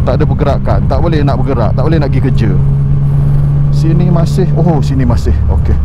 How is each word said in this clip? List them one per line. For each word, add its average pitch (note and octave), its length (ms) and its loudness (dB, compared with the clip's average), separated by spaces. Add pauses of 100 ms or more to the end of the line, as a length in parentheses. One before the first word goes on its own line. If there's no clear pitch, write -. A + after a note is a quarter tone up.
Tak B2+ 160 -2
ada D3+ 80 0
pergerakan, C3+ 600 0
tak C3+ 120 0
boleh D3 240 0
nak C3+ 160 0
bergerak, C3 380 0
tak B2+ 100 0
boleh D#3+ 120 0
nak C#3 120 -2
pergi C3+ 160 0
kerja. - 240 0 (1200)
Sini D#3+ 340 0
masih, F3 380 0 (100)
oh, E3 240 0
sini C3+ 240 0
masih, A#2 300 0 (180)
okey. - 320 0